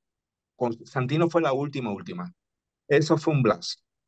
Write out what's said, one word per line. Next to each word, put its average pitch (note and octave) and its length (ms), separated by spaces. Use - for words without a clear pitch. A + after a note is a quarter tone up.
con A#2+ 160
Santino D3+ 460
fue E3 120
la C#3+ 100
última, C3+ 400
última. F2+ 400
Eso D#3 280
fue D#3 180
un C3+ 80
blast, - 380